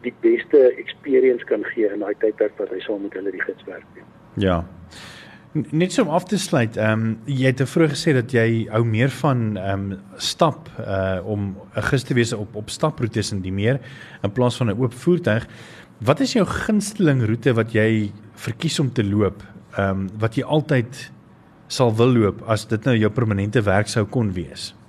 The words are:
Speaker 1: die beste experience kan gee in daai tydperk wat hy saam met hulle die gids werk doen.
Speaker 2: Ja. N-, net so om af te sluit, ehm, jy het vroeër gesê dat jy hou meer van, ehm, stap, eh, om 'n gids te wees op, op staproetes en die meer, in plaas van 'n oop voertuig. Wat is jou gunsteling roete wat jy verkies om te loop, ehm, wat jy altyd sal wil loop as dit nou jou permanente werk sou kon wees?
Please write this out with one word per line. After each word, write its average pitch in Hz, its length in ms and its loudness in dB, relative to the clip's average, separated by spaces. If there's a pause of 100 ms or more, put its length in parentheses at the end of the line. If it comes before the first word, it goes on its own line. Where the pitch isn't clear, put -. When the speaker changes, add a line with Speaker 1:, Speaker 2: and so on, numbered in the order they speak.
Speaker 1:
die 120 180 -6
beste 120 580 6
experience 131 640 0
kan 107 200 -2
gee 110 280 -2
in 101 80 -6
daai 101 200 -4
tydperk 104 380 0
wat 95 120 -6
hy 92 100 -6
saam 101 220 -6
met 98 100 -10
hulle 95 180 -6
die 92 100 -12
gids - 260 -8
werk - 180 -16 (100)
doen. - 100 -20 (320)
Speaker 2:
Ja. 90 280 0 (920)
N-, 135 160 -2
net 180 200 0
so 269 100 2
om 170 60 0
af 175 160 0
te 202 140 -2
sluit, 113 380 0
ehm, 110 380 0 (120)
jy 131 200 0
het 131 220 2
vroeër 165 200 4
gesê 143 240 0
dat 123 180 2
jy 113 400 2
hou 117 140 2
meer 117 240 2
van, 120 480 0
ehm, 98 360 -2 (240)
stap, - 520 0 (100)
eh, 95 460 -2
om 101 320 -4 (200)
'n 107 60 -2
gids 131 220 0
te 139 100 -4
wees 117 180 2
op, 107 220 -8
op 107 160 -10
staproetes 117 600 -2
en 98 80 -4
die 92 120 -6
meer, 113 280 0 (420)
in 104 100 -2
plaas 123 240 2
van 117 140 0
'n 104 100 -4
oop 127 140 0
voertuig. 170 520 0 (520)
Wat 113 220 2
is 262 120 0
jou 208 140 2
gunsteling 170 800 0
roete 117 280 2
wat 113 180 0
jy 107 400 2 (220)
verkies - 460 -4
om 131 120 0
te 117 120 0
loop, 101 380 0 (340)
ehm, 98 320 -2 (100)
wat 110 160 -2
jy 131 100 -2
altyd 143 680 0 (560)
sal 117 300 2
wil 123 160 6
loop 107 340 2
as 110 200 0
dit 110 180 -4
nou 123 120 2
jou 107 140 2
permanente 104 520 0
werk 104 260 2
sou 110 160 0
kon 107 280 -2
wees? - 420 -10 (140)